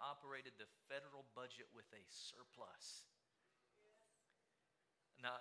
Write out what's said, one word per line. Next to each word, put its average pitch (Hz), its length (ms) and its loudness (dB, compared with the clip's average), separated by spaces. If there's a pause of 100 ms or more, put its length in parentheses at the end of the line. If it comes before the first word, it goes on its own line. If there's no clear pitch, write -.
operated 135 560 0
the 107 80 0 (240)
federal 139 400 2
budget 120 400 -2
with 110 240 -8
a 98 160 -8
surplus. - 960 -4 (2250)
Now, 123 180 8